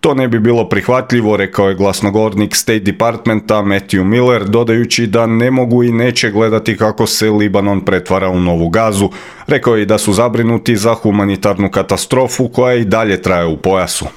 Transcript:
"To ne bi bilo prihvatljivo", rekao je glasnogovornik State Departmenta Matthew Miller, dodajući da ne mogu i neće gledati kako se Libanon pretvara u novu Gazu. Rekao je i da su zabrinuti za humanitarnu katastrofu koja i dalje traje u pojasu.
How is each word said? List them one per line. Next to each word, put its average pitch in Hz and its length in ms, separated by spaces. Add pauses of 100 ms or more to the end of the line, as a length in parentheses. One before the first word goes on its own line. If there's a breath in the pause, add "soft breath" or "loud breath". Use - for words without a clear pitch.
"To 151 140
ne 131 140
bi 117 100
bilo 113 300
prihvatljivo", 120 680
rekao 98 320
je 98 60
glasnogovornik 101 800
State 113 240
Departmenta 107 760
Matthew 98 500
Miller, 120 400
dodajući 117 640
da 113 200
ne 113 240
mogu 123 340
i 120 80
neće 120 380
gledati 107 460
kako 107 300
se 110 240
Libanon 101 500
pretvara 95 480
u 92 120
novu 85 280
Gazu. 101 400 (380 loud breath)
Rekao 123 300
je 104 60
i 101 40
da 104 120
su 104 140
zabrinuti 113 640
za 113 180
humanitarnu 101 760
katastrofu 120 760
koja 127 260
i 120 100
dalje 101 380
traje 87 240
u 80 100
pojasu. 92 500 (100)